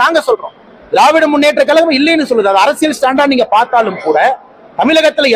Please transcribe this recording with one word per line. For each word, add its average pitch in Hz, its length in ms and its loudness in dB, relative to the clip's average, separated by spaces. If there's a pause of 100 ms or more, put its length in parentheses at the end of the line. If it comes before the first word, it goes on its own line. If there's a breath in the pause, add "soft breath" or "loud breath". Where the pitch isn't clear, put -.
நாங்க 320 240 -2
சொல்றோம். - 260 -4 (360)
திராவிட 302 360 2
முன்னேற்ற 294 380 0
கழகம் 320 340 0
இல்லைன்னு 311 320 0
சொல்லுது. 208 220 0
அது 190 120 2
அரசியல் 294 360 -2
ஸ்டாண்டா 262 260 0
நீங்க 254 180 0 (120)
பார்த்தாலும் 220 480 -2
கூட 151 140 0 (600)
தமிழகத்துல 302 580 0